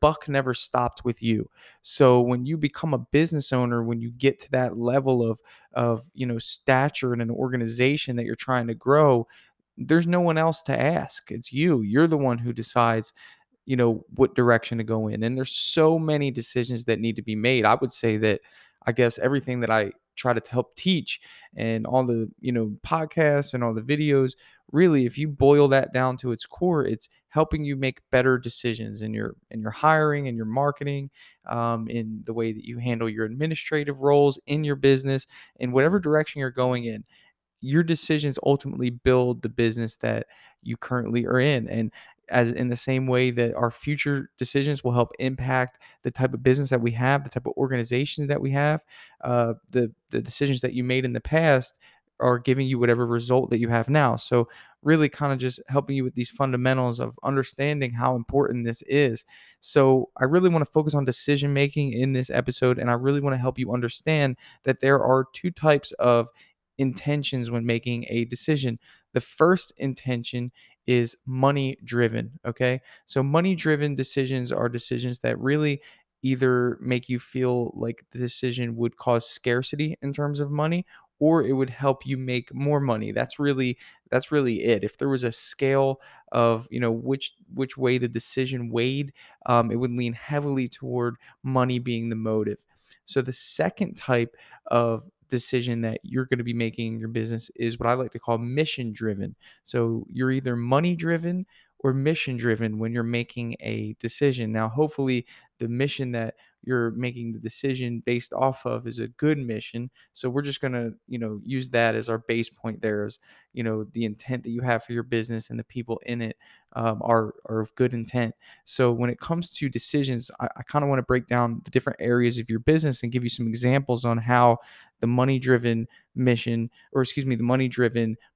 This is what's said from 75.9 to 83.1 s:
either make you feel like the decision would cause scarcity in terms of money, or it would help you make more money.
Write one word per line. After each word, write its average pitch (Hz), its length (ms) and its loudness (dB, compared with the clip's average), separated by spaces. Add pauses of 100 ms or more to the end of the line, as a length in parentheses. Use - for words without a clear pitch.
either 127 580 2
make 123 300 -4
you 123 80 -2
feel 123 580 -2
like 117 340 -6
the - 80 -14
decision 123 580 -4
would 117 200 -2
cause 120 320 0
scarcity 143 720 -2
in 139 140 -6
terms 147 260 -4
of 143 100 -4
money, 156 360 -2 (320)
or 160 240 4
it 117 100 0
would 131 160 0
help 135 380 -2
you 135 100 -4
make 127 380 -4
more 143 260 0
money. 110 320 -2